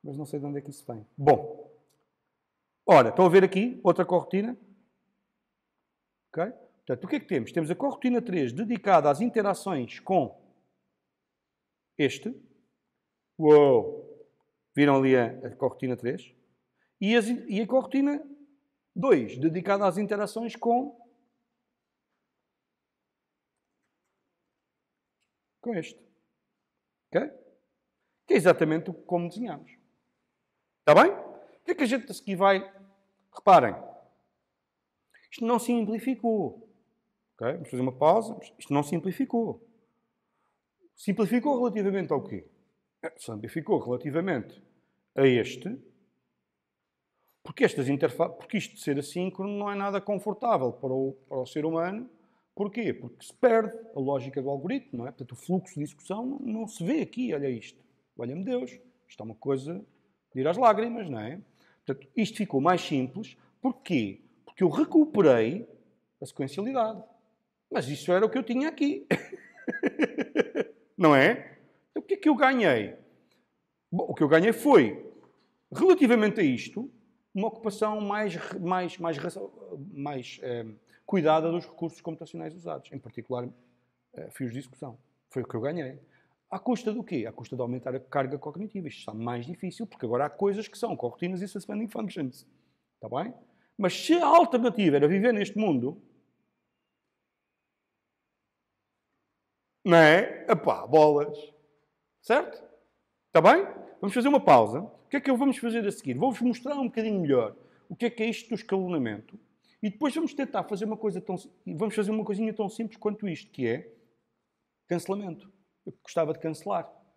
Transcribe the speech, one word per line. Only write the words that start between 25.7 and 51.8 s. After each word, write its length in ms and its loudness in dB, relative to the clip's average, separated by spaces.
este. 240 -8
Ok? 220 -2
Que 80 2
é 20 6
exatamente 540 2
o, 40 -12
como 340 -6
desenhamos. 440 -12
Está 220 8
bem? 100 6
O 520 -16
que 60 -6
é 40 0
que 100 0
a 20 0
gente 240 -2
a 40 -8
seguir 220 -8
vai? 240 4
Reparem. 420 8
Isto 140 -10
não 140 2
simplificou. 1120 -2
Ok? 180 -4
Vamos 180 -10
fazer 120 -4
uma 140 -4
pausa. 420 2
Isto 140 -8
não 100 2
simplificou. 840 -4
Simplificou 640 0
relativamente 540 -2
ao 100 -2
quê? 240 -12
É, 160 -10
simplificou 600 -4
relativamente 840 -4
a 120 4
este, 520 0
porque 220 0
estas 240 0
interfa-, 420 0
porque 260 -10
isto 180 -6
de 60 -20
ser 180 -2
assíncrono 580 -8
não 140 -6
é 40 -8
nada 260 -4
confortável 720 -2
para 200 -8
o, 200 -4
para 100 -8
o 80 -6
ser 200 -8
humano. 440 -4